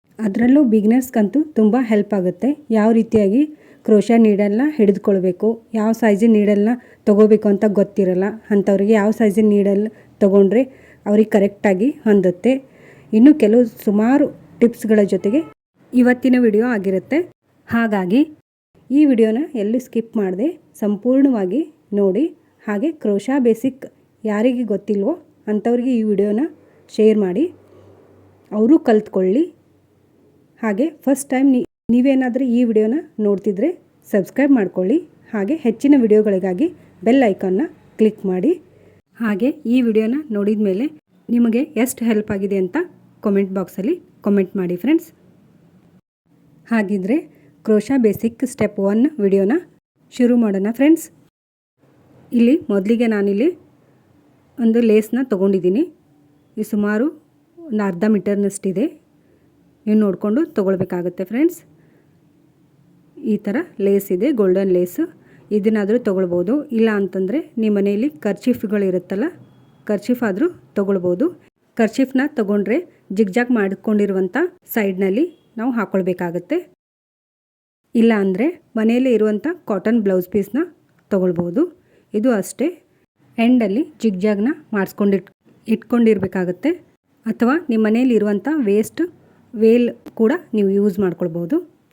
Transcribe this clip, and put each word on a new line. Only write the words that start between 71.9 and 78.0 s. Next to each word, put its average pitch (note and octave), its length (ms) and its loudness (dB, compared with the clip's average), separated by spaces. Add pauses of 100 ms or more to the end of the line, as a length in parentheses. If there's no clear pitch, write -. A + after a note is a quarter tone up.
ತೊಗೊಂಡ್ರೆ G#3 680 -4 (180)
ಜಿಗ್‌ಜಾಗ್ A3 380 -2
ಮಾಡ್ಕೊಂಡಿರುವಂಥ G3+ 840 -2 (280)
ಸೈಡ್‌ನಲ್ಲಿ G3 720 -2 (220)
ನಾವು A#3 140 -4
ಹಾಕ್ಕೊಳ್ಬೇಕಾಗತ್ತೆ. F#3 1000 -4 (1200)
ಇಲ್ಲ A3+ 200 4